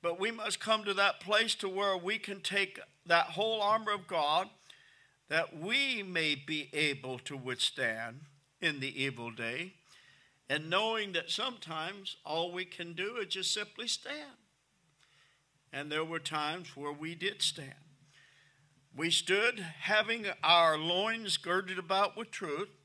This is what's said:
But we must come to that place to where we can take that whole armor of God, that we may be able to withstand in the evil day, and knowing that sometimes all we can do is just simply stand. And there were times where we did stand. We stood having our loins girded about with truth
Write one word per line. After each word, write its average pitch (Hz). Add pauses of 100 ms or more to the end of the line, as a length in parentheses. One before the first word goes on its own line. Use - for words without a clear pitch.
But 170
we 208
must 220
come 214
to 196
that 196
place 214
to 196
where 196
we 196
can 196
take 196 (260)
that 170
whole 214
armor 214
of 190
God, 165 (760)
that 160
we 240
may 160
be 143
able 139
to 143
withstand 123 (400)
in 151
the 135
evil 120
day, 120 (760)
and 156
knowing 208
that 165
sometimes 196
all 165
we 180
can 170
do 196
is 202
just 190
simply 214
stand. 285 (1300)
And 147
there 156
were 165
times 156
where 147
we 156
did 185
stand. 135 (1200)
We 160
stood 208
having 208 (180)
our 160
loins 196
girded 185
about 190
with 220
truth 180 (160)